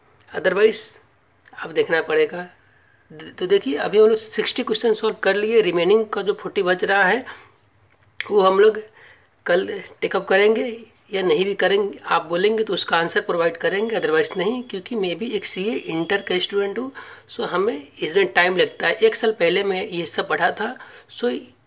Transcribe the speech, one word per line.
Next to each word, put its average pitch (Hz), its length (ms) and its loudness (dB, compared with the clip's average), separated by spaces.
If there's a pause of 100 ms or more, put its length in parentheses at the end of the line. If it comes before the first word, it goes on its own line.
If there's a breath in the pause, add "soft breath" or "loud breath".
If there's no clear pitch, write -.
(300)
otherwise 185 540 2 (720)
आप - 160 -14
देखना 160 320 0
पड़ेगा। 156 460 -2 (920 soft breath)
तो 190 80 -4
देखिए 196 300 2
अभी 185 220 2
हम 214 80 10
लोग 226 100 4
sixty - 460 -4
question 226 300 0
solve 214 300 -2
कर 196 120 4
लिए, 214 260 2
remaining 180 440 2
का 220 160 -6
जो 190 120 -2
फ़ोर्टी - 300 -4
बच 180 200 0
रहा 196 200 4
है 214 220 2 (920 loud breath)
वो 202 220 2
हम 190 180 6
लोग 214 200 6 (680 soft breath)
कल 190 220 2 (340)
टेकअप 190 260 -2
करेंगे 214 380 4 (480)
या - 80 -2
नहीं 151 240 2
भी 196 100 -2
करेंगे, 196 500 0
आप 170 200 0
बोलेंगे 202 380 0
तो 208 100 -4
उसका 170 240 0
answer 170 240 0
provide 170 360 -2
करेंगे, 202 420 -2
otherwise 156 380 0
नहीं, 220 260 -2
क्योंकि 196 320 -10
मैं 180 220 -2
भी 226 180 -6
एक 196 100 -6
सीए 196 280 -4
इंटर 170 480 -2
का 185 180 -2
student 202 400 -2
हूँ। 262 120 -8 (440 loud breath)
So 214 120 -4
हमें 196 400 -2 (140)
इसमें 175 320 0
time 180 240 2
लगता 165 300 0
है, 170 60 2
एक 220 220 2
साल 226 240 0
पहले 175 240 2
मैं 190 240 -2
ये 170 180 -6
सब - 240 -4
पढ़ा 165 220 0
था। 226 240 -6 (440 loud breath)
So 247 180 -2 (300)